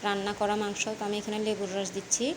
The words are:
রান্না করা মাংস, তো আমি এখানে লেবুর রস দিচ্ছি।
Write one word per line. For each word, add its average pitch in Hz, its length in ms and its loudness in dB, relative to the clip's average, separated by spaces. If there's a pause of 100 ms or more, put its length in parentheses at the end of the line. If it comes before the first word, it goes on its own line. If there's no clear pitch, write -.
রান্না 202 340 2
করা 208 220 4
মাংস, 202 200 -2 (160)
তো - 100 -4
আমি 208 120 0
এখানে 214 260 -2
লেবুর 202 300 0
রস 196 200 0
দিচ্ছি। 196 280 0 (120)